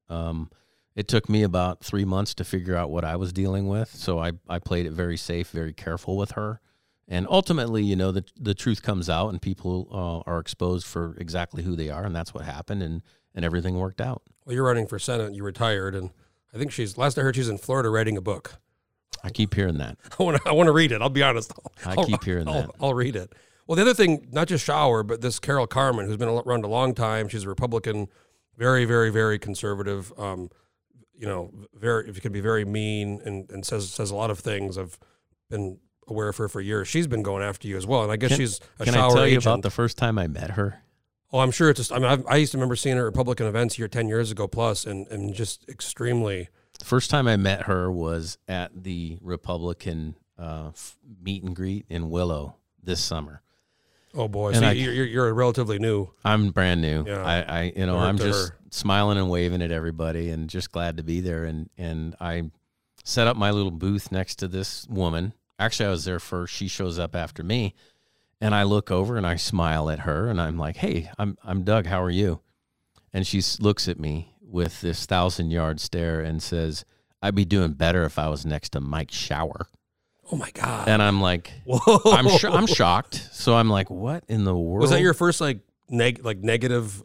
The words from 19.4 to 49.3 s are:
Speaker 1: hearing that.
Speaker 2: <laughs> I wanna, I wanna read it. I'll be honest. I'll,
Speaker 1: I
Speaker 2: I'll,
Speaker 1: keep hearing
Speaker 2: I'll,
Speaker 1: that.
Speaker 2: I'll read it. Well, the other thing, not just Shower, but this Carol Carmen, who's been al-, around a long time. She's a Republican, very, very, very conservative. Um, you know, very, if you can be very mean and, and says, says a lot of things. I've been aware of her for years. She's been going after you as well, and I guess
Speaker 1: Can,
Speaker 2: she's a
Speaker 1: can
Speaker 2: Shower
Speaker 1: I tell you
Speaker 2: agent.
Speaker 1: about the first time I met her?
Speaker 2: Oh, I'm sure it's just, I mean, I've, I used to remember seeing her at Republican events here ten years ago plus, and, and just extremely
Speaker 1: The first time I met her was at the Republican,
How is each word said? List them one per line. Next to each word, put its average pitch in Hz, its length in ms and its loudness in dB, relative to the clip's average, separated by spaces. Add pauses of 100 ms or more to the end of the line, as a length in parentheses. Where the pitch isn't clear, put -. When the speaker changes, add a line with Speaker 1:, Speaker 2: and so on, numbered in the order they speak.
Speaker 1:
hearing 90 240 2
that. 60 200 -8 (100)
Speaker 2:
<laughs> - 100 -8
I - 40 2
wanna, 165 240 4
I - 60 2
wanna 160 200 8
read 151 200 6
it. 110 100 -2
I'll 131 80 2
be 139 120 2
honest. 117 360 2
I'll, - 340 -10
Speaker 1:
I - 60 -2
Speaker 2:
I'll, 95 80 2
Speaker 1:
keep 101 180 0
hearing 87 240 -2
Speaker 2:
I'll, 73 60 -2
Speaker 1:
that. - 160 -2 (100)
Speaker 2:
I'll 139 140 0
read 123 220 -2
it. 92 160 -10 (340)
Well, 165 100 -2
the 185 60 6
other 247 120 8
thing, 170 360 4
not 151 180 0
just 170 140 0
Shower, 139 400 4
but 117 200 -4
this 120 160 -2
Carol 139 280 0
Carmen, 127 400 0
who's 107 120 -4
been 117 100 -2
al-, 117 120 0
around 120 240 -2
a 104 40 -4
long 123 260 2
time. 110 340 -2
She's 104 160 -8
a 98 40 -8
Republican, 107 600 -4 (500)
very, 123 260 4
very, 117 260 4
very 107 280 2
conservative. 101 800 -6
Um, 92 320 -8 (680)
you 110 100 -12
know, 98 240 -6 (220)
very, 113 360 0
if 104 60 -14
you 92 60 -14
can 110 120 -6
be 101 100 -4
very 107 240 0
mean 104 580 -2
and, 98 260 -8
and 98 140 -10
says, 101 260 -4
says 104 200 -6
a 101 40 -6
lot 110 160 -2
of 101 80 -4
things. 98 380 -6
I've 92 220 -10 (500)
been 98 300 -6 (280)
aware 107 220 -4
of 101 80 -4
her 107 140 -2
for 101 100 -8
years. 98 280 -2
She's 165 180 2
been 117 160 0
going 98 200 -2
after 101 240 -4
you 98 120 -4
as 92 80 -6
well, 120 160 4
and 107 100 0
I 110 40 0
guess 123 120 2
Speaker 1:
Can, 131 80 6
Speaker 2:
she's 127 240 0 (180)
a 113 60 -4
Speaker 1:
can 117 80 2
Speaker 2:
Shower 127 180 6
Speaker 1:
I 123 40 8
tell 131 120 8
you 131 120 8
Speaker 2:
agent. 120 80 2
Speaker 1:
about 113 160 4
the 98 80 0
first 117 260 0
time 113 220 2
I 90 80 0
met 76 240 -6
her? 101 320 -2 (500)
Speaker 2:
Oh, 131 60 2
I'm 131 120 4
sure 156 200 6
it's - 80 4
just, - 120 -4
I 123 60 -2
mean, 131 80 2
I've, 127 220 2
I 139 100 4
used 151 160 4
to 131 60 -2
remember 127 180 0
seeing 131 200 0
her 123 80 2
at - 20 2
Republican 120 400 0
events 110 300 0
here 113 120 -4
ten 117 200 -2
years 110 220 0
ago 104 160 -4
plus, 110 380 0
and, 98 240 -8
and 101 260 -6
just 107 360 -6
extremely 110 800 -2 (300)
Speaker 1:
The - 60 -14
first - 260 2
time 139 180 4
I 110 80 6
met 98 260 2
her 92 280 0
was 82 480 -4 (100)
at 90 340 -6
the 85 400 -6
Republican, 85 920 -6 (220)